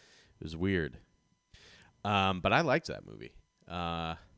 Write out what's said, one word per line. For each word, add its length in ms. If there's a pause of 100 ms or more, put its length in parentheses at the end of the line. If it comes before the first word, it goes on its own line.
(380)
It 60
was 120
weird. 420 (1040)
Um, 360
but 120
I 80
liked 280
that 180
movie. 260 (340)
Uh, 480 (240)